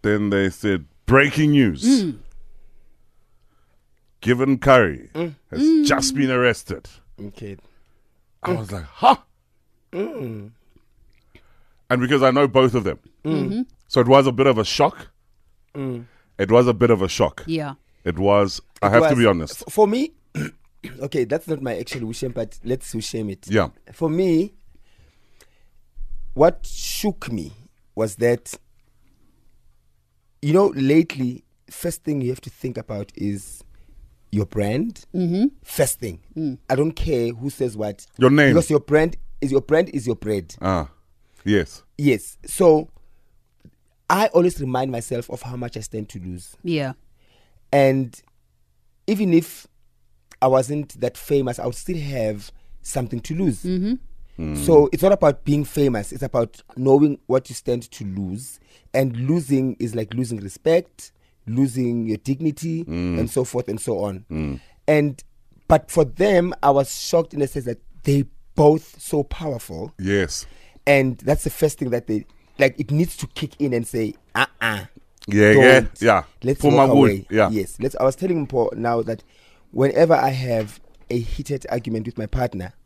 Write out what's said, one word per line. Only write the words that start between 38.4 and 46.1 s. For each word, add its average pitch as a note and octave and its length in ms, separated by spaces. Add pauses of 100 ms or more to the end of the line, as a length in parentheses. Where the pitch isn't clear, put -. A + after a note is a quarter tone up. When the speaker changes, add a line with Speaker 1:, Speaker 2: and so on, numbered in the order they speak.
Speaker 3:
Because E3 160
your D3 100
brand D#3 360 (240)
is, C3+ 120
your C3+ 100
brand E3 280
is A#2+ 160
your A#2 100
bread. G#2 440
Speaker 1:
Ah, F2+ 300 (540)
yes. G2 400 (120)
Speaker 3:
Yes. C#3+ 480
So D#3+ 460 (1200)
I G3+ 180
always F3 320
remind C3 300
myself A#2+ 400
of B2 120
how B2 140
much A#2+ 200
I G#2+ 40
stand G#2+ 300